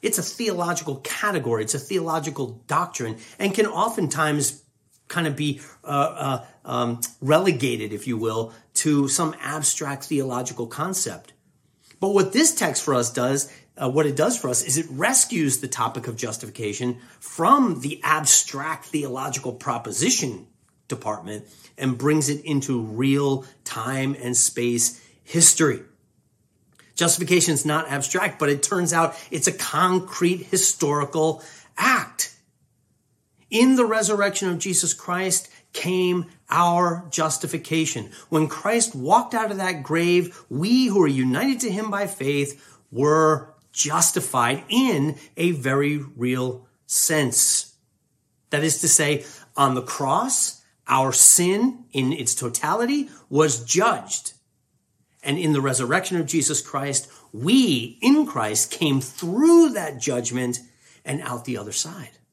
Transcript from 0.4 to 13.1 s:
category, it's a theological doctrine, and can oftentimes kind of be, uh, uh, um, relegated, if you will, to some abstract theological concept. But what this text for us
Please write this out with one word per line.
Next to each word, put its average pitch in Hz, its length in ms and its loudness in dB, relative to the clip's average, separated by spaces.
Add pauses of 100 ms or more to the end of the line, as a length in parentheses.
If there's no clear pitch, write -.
category, 120 640 -2
it's 110 120 -4
a 143 40 -2
theological 156 880 -4
doctrine, 135 500 -4 (200)
and 196 160 0
can 220 140 4
oftentimes 156 960 -2 (440)
kind 165 200 -4
of 143 80 -4
be, 147 240 -4 (240)
uh, - 40 -14
uh, 139 580 -2 (180)
um, 120 380 -4 (180)
relegated, 131 720 2
if 104 140 -10
you 120 100 -4
will, 113 380 -4 (220)
to 143 320 2
some 151 340 -2
abstract 143 640 -4
theological 127 640 -4
concept. 151 680 -6 (680)
But 196 100 0
what 190 220 4
this 311 220 4
text - 300 -2
for 143 100 0
us 120 180 0